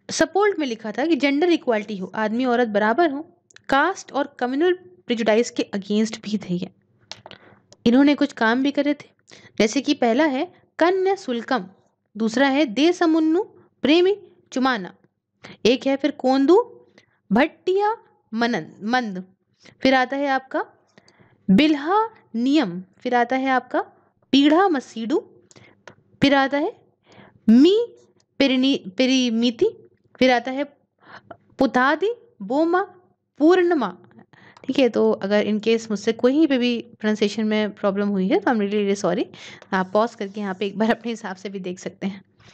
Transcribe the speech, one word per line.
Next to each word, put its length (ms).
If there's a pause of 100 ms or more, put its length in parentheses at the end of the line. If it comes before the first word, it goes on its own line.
(120)
सपोर्ट 480
में 80
लिखा 240
था 140
कि 100
जेंडर 340
इक्वालिटी 480
हो, 180
आदमी 300
औरत 220
बराबर 440
हो, 280 (300)
कास्ट 420
और 280
कम्युनल 340
प्रेजुडिस 800
के 240
against 480
भी 140
थे 160
ये। 160 (1160)
इन्होंने 300
कुछ 180
काम 300
भी 80
करे 220
थे, 160 (500)
जैसे 220
कि 120
पहला 320
है 280 (260)
कन्या 360
शुल्कम, 500 (520)
दूसरा 300
है 180
देसमुन्नु 760 (380)
प्रेमी 400 (300)
चुमाना, 420 (720)
एक 220
है 80
फिर 160
कोंदू 720 (460)
भट्टिया 680 (360)
मनन, 320 (180)
मंद, 400 (580)
फिर 120
आता 240
है 100
आपका 380 (840)
बिल्हा 600 (260)
नियम, 480 (140)
फिर 180
आता 200
है 140
आपका 300 (520)
पीढ़ा 380
मसीडू, 500 (1000)
फिर 140
आता 220
है 240 (680)
मी 440 (460)
पेरिनी-, 520
पेरीमिति, 760 (540)
फिर 120
आता 200
है 120 (960)
पुतादी 560 (260)
बोमा 400 (560)
पूर्णमा। 600 (640)
ठीक 160
है, 100
तो 220
अगर 340
in 140
case 300
मुझसे 240
कोई 340
पे 100
भी 240 (180)
प्रोनाउंसिएशन 460
में 260
प्रॉब्लम 360
हुई 200
है 120
तो 120
I'm 100
really, 220
really 220
sorry। 200 (480)
आप 200
पॉज 220
करके 260
यहाँ 140
पे 100
एक 120
बार 140
अपने 200
हिसाब 240
से 140
भी 100
देख 200
सकते 280
हैं। 160 (300)